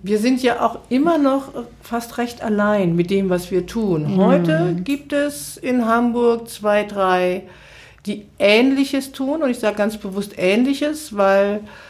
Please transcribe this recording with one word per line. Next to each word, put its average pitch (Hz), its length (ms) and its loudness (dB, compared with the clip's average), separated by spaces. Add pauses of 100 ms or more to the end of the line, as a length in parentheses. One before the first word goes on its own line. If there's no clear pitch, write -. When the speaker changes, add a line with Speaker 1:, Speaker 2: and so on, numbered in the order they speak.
Speaker 1:
Wir 208 160 0
sind 254 200 2
ja 233 240 0
auch - 140 -2 (100)
immer 311 300 2
noch 269 300 2 (340)
fast 233 360 -8
recht 240 260 -6
allein 208 500 2
mit 175 160 0
dem, 196 180 0
was 175 220 -2
wir 175 160 -2
tun. 190 480 -2
Speaker 2:
Mhm. - 40 0
Speaker 1:
Heute 311 680 4
gibt 285 280 -6
es 285 440 -4
in 247 300 -2
Hamburg 233 600 2
zwei, 208 360 0
drei, 185 580 0 (640)
die 208 200 -8 (120)
Ähnliches 269 720 4
tun. 285 320 -4
Und 262 80 2
ich 233 80 -4
sage 208 200 0
ganz 214 180 -2
bewusst 196 420 -8
Ähnliches, 254 760 0
weil 202 440 2 (300)